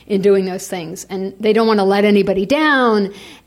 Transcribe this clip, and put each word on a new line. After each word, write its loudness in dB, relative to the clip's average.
in -2
doing 2
those -8
things, -12
and -8
they 0
don't 2
wanna 2
let 2
anybody 2
down, 0